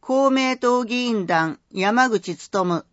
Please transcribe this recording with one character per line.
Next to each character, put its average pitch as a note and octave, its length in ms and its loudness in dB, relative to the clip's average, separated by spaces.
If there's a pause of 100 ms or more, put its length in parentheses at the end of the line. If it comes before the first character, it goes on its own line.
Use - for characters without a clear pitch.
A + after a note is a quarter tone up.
公 C4+ 300 2
明 C4 260 0
党 B3 280 0
議 B3 180 -4
員 A3+ 240 -2
団、 D#3+ 320 0 (140)
山 A3 360 2
口 F#3 280 -4
努。 F3+ 560 -4